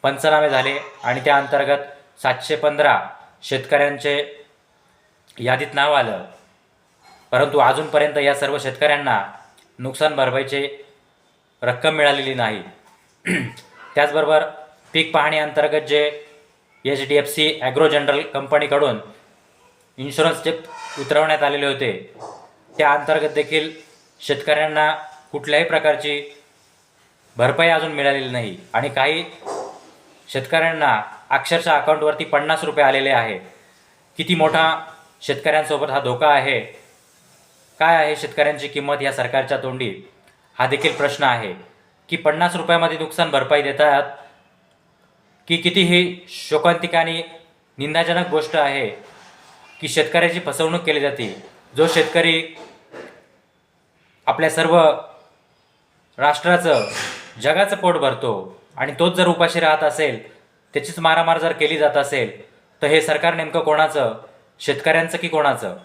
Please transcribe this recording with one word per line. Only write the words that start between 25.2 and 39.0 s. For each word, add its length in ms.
कुठल्याही 340
प्रकारची 680
भरपाई 320
अजून 220
मिळालेली 380
नाही 280
आणि 160
काही 360
शेतकऱ्यांना 720
अक्षरशः 500
अकाउंटवरती 440
पन्नास 400
रुपये 220
आलेले 240
आहे. 280
किती 180
मोठा 500
शेतकऱ्यांसोबत 680
हा 100
धोका 300
आहे, 300
काय 160
आहे 200
शेतकऱ्यांची 520
किंमत 340